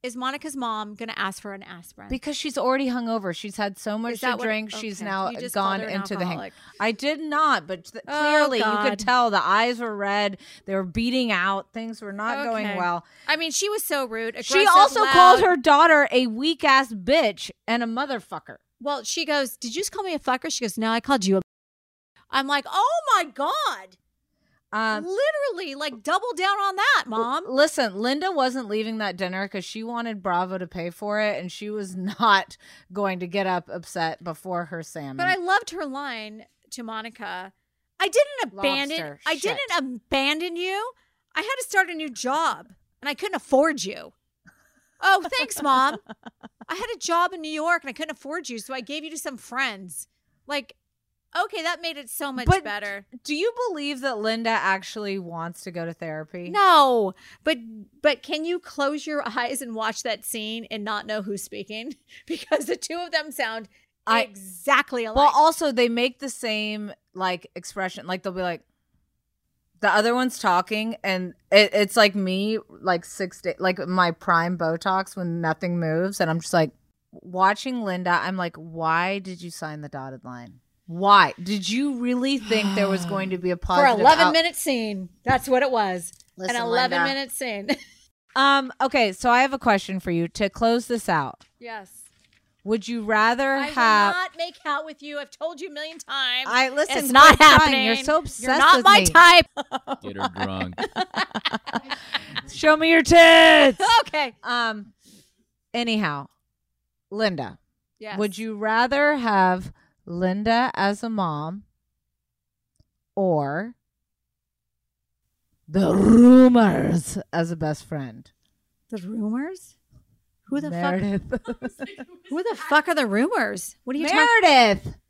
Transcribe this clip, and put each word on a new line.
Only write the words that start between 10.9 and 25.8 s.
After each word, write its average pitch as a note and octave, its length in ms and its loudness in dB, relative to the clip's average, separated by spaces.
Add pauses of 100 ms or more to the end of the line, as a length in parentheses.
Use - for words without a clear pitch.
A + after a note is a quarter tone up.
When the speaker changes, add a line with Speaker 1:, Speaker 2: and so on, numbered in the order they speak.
Speaker 2:
out. F#3+ 420 -2
Things A3+ 300 -12
were G3+ 100 -12
not A#3 320 -6
going A3 220 -4
Speaker 1:
Okay. G3+ 100 -4
Speaker 2:
well. F3 280 -4 (240)
Speaker 1:
I D#4 80 2
mean, D#4+ 160 -6
she G4+ 160 -2
was G#4 160 -4
so C#4+ 220 -4
rude, A3+ 280 -8 (100)
Speaker 2:
She - 100 -6
Speaker 1:
aggressive, G4 220 6
Speaker 2:
also G4+ 260 6
Speaker 1:
loud. C4+ 100 2
Speaker 2:
called F4+ 280 10
her F4+ 160 4
daughter D4 540 6
a B3+ 160 2
weak-ass C4+ 680 0
bitch A3 580 0 (160)
and A#3 160 -2
a A#3 40 -4
motherfucker. A3+ 680 -8 (240)
Speaker 1:
Well, C4 240 -6
she E4 200 -6
goes, C#4+ 320 -2
"Did A#3 180 -12
you E4+ 60 -6
just G#4 100 -6
call F#4+ 120 -10
me F#4 100 -6
a D4+ 60 -4
fucker?" C4 340 -4
She - 100 -6
goes, G#3+ 140 -6
"No, A3 140 -2
I A3+ 100 0
called C4 240 0
you F#3+ 140 2
a," F3+ 40 0 (880)
I'm C4+ 160 -2
like, C#4 240 -2
"Oh, C#5 300 0 (160)
my F4+ 80 0
God." C#4 720 -6 (760)
Speaker 2:
Um, A3 360 -4
Speaker 1:
Literally, A#4 680 -4
like, C#4 260 -8